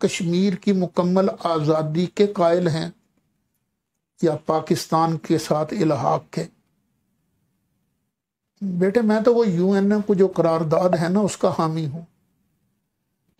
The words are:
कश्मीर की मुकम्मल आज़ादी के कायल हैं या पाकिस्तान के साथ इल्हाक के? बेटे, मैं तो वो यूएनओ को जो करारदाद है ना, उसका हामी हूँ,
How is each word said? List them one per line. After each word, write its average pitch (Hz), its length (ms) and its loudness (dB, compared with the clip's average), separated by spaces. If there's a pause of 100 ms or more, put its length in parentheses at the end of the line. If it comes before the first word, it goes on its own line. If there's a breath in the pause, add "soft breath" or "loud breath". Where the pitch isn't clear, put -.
कश्मीर 185 540 0
की 202 180 -2
मुकम्मल 185 560 0
आज़ादी 156 760 -2
के 202 200 0
कायल 180 400 2
हैं 160 260 -4 (1300)
या 156 120 0
पाकिस्तान 160 840 -2
के 160 200 -2
साथ 156 360 -2
इल्हाक 156 600 -2
के? - 300 -10 (2000)
बेटे, 190 380 0
मैं 214 220 2
तो 233 100 4
वो 233 100 2
यूएनओ 196 580 2
को 208 140 0
जो 190 120 4
करारदाद 165 680 2
है 165 140 -2
ना, 196 120 2
उसका 190 280 -2
हामी 160 360 -2
हूँ, 160 220 -10 (1300)